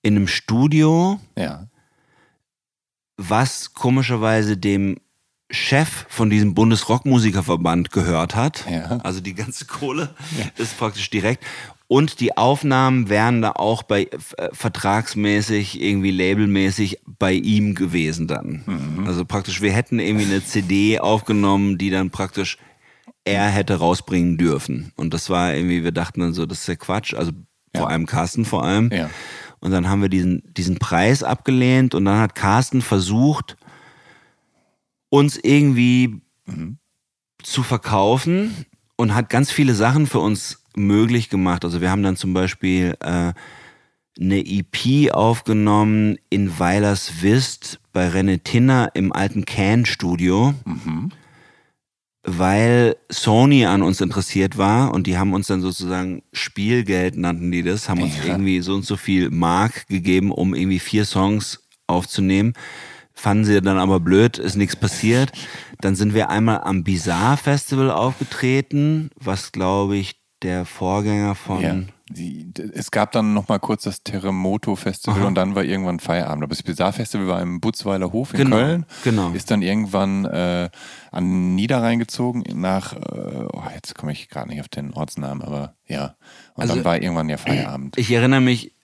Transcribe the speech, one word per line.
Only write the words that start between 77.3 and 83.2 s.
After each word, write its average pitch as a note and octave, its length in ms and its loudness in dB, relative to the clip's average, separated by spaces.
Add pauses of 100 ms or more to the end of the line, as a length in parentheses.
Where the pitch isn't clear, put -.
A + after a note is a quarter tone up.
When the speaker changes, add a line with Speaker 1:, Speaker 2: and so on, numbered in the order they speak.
Speaker 2:
im F2 200 -4
Butzweiler G2 500 -4
Hof B2+ 220 -6
in - 80 -2
Speaker 1:
Genau, C3 160 4
Speaker 2:
Köln. D#3 280 0 (180)
Speaker 1:
genau. G#2 280 2
Speaker 2:
Ist F2+ 180 -8
dann G#2 140 2
irgendwann, G2 600 0
äh, F2 440 -2 (420)
an F2+ 440 0
Niederrhein A#2 420 0
gezogen A#2+ 460 -4 (100)
nach, F#2+ 400 -4
äh, - 60 -14
oh, G1+ 640 -10 (100)